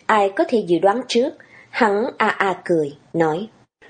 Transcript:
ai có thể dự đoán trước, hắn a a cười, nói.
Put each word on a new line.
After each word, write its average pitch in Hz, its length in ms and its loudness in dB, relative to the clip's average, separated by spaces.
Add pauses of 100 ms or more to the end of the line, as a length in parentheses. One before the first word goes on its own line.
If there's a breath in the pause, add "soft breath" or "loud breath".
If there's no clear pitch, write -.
ai 208 300 2
có 320 140 0
thể 214 180 0
dự 170 120 2
đoán 202 280 2
trước, 247 220 0 (400 soft breath)
hắn 214 360 0 (120)
a 220 100 0
a 190 380 -2
cười, 151 280 -2 (200)
nói. 165 340 -2 (420 soft breath)